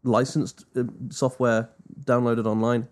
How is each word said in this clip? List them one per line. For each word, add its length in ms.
licensed, 600
uh, 80
software 580
downloaded 420
online, 460